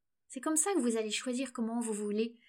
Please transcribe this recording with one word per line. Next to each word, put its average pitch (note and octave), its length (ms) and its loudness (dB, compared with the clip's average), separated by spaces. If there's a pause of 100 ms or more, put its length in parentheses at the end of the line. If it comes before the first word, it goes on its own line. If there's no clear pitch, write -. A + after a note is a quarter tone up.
(280)
C'est - 120 -10
comme D#4 160 0
ça G4+ 180 4
que F4 60 4
vous A#3 180 2
allez A3 140 0
choisir B3+ 400 -2
comment A#3 280 -2
vous A3 140 0
voulez G#3 560 -2